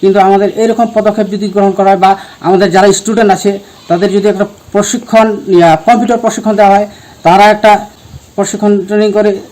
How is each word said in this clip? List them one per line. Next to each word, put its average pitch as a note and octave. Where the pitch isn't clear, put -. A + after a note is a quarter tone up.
কিন্তু G3
আমাদের G3
এরকম A3
পদক্ষেপ G#3+
যদি G3+
গ্রহণ G3
করা G3
হয় G3
বা F#3+
আমাদের F#3
যারা F#3+
স্টুডেন্ট G#3
আছে G3
তাদের F#3
যদি G3
একটা G3+
প্রশিক্ষণ, A3
ইয়া, E3+
কম্পিউটার A#3
প্রশিক্ষণ A3
দেওয়া G3+
হয়, G#3
তারা F#3
একটা G#3+
প্রশিক্ষণ G3+
ট্রেনিং G#3
করে G#3